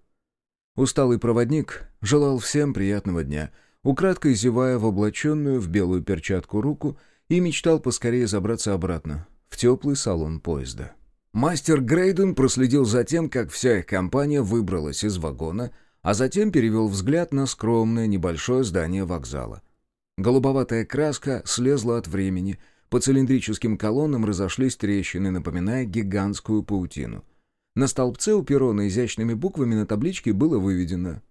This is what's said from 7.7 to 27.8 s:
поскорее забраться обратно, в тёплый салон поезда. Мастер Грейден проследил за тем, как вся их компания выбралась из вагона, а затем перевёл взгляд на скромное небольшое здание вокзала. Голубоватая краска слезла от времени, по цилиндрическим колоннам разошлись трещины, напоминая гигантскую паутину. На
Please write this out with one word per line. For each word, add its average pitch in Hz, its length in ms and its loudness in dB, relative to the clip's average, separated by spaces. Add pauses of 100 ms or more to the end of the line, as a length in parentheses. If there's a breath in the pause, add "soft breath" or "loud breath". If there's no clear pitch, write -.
поскорее 120 480 0
забраться 104 460 -2
обратно, 82 540 -4 (220)
в - 80 -16
тёплый 131 380 2
салон 80 440 -2
поезда. 67 540 -6 (400)
Мастер 151 460 2
Грейден 180 560 2
проследил 131 480 4
за 113 220 2
тем, 160 240 0
как 117 220 -2
вся 117 280 2
их 87 60 -6
компания 135 560 0
выбралась 95 640 -2
из 101 120 0
вагона, 80 540 -6 (300 soft breath)
а 98 120 0
затем 135 380 2
перевёл 110 380 2
взгляд 127 420 0
на 139 140 0
скромное 113 600 0
небольшое 98 560 0
здание 92 420 -2
вокзала. 67 560 -8 (560)
Голубоватая 123 640 2
краска 139 640 -4
слезла 120 520 0
от 107 100 -6
времени, 95 520 -2 (300 soft breath)
по 113 100 0
цилиндрическим 120 800 0
колоннам 123 480 0
разошлись 104 500 0
трещины, 98 560 -2
напоминая 90 540 -2
гигантскую 101 800 -2
паутину. 76 600 -6 (500)
На 131 140 2